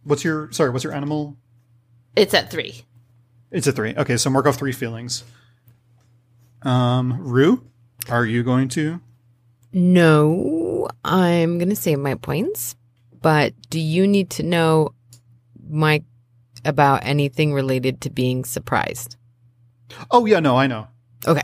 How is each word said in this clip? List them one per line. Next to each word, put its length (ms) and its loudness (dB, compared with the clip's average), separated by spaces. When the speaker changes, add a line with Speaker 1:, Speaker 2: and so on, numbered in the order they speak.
Speaker 1:
What's 200 -2
your, 280 -4
sorry, 180 0
what's 140 -6
your 100 -8
animal? 420 -6
Speaker 2:
It's 200 2
at 160 0
three. 320 -10
Speaker 1:
It's 160 -2
a 60 2
three. 240 -4
Okay, 200 0
so 140 -2
mark 160 2
off 100 2
three 160 -6
feelings. 520 -10
Um, 580 0
Rue, 440 2
are 160 0
you 180 -2
going 280 0
to? 300 -4
Speaker 3:
No, 1160 2
I'm 540 2
gonna 180 0
save 220 -2
my 160 -4
points. 600 -6
But 340 2
do 100 -4
you 260 0
need 240 0
to 120 -8
know, 520 2
Mike, 360 0
about 400 2
anything 500 0
related 480 -2
to 80 -8
being 340 -2
surprised? 720 -6
Speaker 1:
Oh, 160 4
yeah, 140 6
no, 160 4
I 100 4
know. 220 -6
Speaker 3:
Okay. 180 2